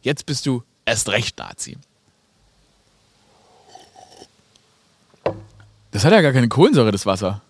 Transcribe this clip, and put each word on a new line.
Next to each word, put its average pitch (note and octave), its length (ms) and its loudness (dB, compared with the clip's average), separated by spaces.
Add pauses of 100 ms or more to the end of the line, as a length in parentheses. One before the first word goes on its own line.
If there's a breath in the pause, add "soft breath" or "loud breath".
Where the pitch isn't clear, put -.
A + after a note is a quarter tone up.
Jetzt C#3+ 240 -6
bist C#3+ 180 -8
du B2 180 -4 (220)
erst A2 240 -2
recht A2+ 300 -4
Nazi. - 400 -16 (4000)
Das G2+ 140 -4
hat D#3+ 80 6
ja G#3+ 80 6
gar D3 120 2
keine B2 160 2
Kohlensäure, C3+ 440 4
das G2 140 -2
Wasser. G2 440 0